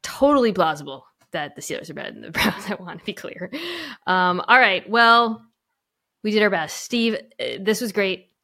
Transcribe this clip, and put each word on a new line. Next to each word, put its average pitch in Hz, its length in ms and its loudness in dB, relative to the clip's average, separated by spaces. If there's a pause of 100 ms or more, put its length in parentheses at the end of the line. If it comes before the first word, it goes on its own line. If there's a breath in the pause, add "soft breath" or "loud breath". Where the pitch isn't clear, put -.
totally 269 520 4
plausible 147 520 -2 (260)
that 147 240 -8
the - 60 -16
Steelers - 280 -10
are 156 40 -14
better - 180 -10
than - 100 -18
the - 100 -16
<laughs> - 0 -
Browns. - 360 -2
I 196 80 -6
wanna 170 300 -16
be - 80 -6
clear. - 380 -12 (560 loud breath)
Um, 180 400 2
all 240 100 8
right. 202 320 4
Well, 233 560 4 (800)
we 214 80 0
did 220 100 4
our 214 80 6
best. 160 280 -2
Steve, 226 380 0 (240)
uh, 127 60 -4 (140)
this 208 220 0
was 233 100 -6
great. 190 400 -4 (120)